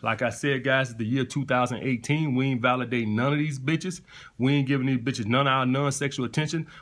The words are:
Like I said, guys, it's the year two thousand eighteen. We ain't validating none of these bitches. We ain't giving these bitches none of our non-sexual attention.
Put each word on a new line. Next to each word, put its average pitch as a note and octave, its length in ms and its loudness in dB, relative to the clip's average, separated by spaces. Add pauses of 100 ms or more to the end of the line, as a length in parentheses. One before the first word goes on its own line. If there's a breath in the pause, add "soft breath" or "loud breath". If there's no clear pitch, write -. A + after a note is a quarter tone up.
Like A2 180 -2
I B2 80 2
said, C3 340 -2
guys, C3 280 2
it's A2+ 80 -12
the A2+ 80 -2
year B2+ 180 0
two C3 220 -4
thousand B2 320 2
eighteen. C3+ 560 0
We C3 140 2
ain't B2+ 120 0
validating A#2+ 540 0
none B2+ 180 2
of D3 60 0
these D3 200 -2
bitches. E3 440 -4 (340 loud breath)
We C3 160 2
ain't C#3 160 2
giving C3+ 200 0
these C3 100 2
bitches A#2+ 260 -4
none B2+ 220 2
of C3+ 80 4
our C3 100 2
non-sexual C3+ 640 0
attention. D#3 400 -2 (160 loud breath)